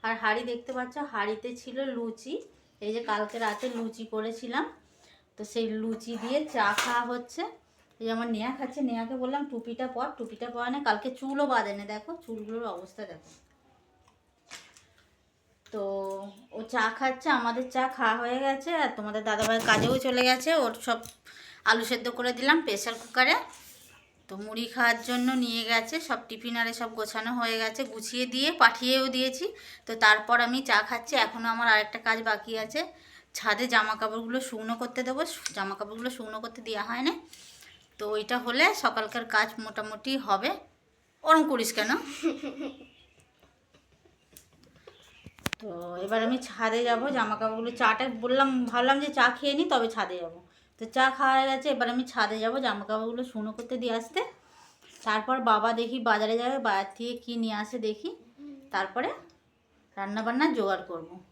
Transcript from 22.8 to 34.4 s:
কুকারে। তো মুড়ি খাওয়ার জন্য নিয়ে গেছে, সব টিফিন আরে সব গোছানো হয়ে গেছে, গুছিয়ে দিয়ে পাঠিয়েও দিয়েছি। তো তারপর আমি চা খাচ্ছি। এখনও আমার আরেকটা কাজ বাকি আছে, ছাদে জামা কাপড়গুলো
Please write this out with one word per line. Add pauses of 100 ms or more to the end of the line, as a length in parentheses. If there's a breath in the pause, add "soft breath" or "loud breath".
কুকারে। (920 loud breath)
তো
মুড়ি
খাওয়ার
জন্য
নিয়ে
গেছে,
সব (100)
টিফিন
আরে
সব
গোছানো
হয়ে
গেছে,
গুছিয়ে
দিয়ে
পাঠিয়েও
দিয়েছি। (320 loud breath)
তো
তারপর
আমি
চা
খাচ্ছি।
এখনও
আমার
আরেকটা
কাজ
বাকি
আছে, (420 loud breath)
ছাদে
জামা
কাপড়গুলো